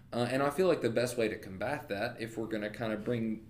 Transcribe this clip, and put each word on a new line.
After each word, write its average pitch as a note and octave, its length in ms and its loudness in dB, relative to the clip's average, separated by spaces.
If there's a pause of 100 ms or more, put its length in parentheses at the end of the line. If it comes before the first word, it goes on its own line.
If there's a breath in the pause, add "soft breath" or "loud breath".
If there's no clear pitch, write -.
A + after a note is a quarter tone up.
(140)
Uh, A#2 180 2
and C3 100 2
I C#3+ 80 2
feel F#3 180 4
like D#3 140 4
the A#2+ 80 4
best A#2 280 2
way A2+ 100 4
to - 100 -2
combat G2+ 520 -6
that, G#2 300 -2
if A2+ 180 -6
we're A2+ 100 -2
gonna G#2+ 220 -2
kinda A2 280 -2
bring A2+ 520 -2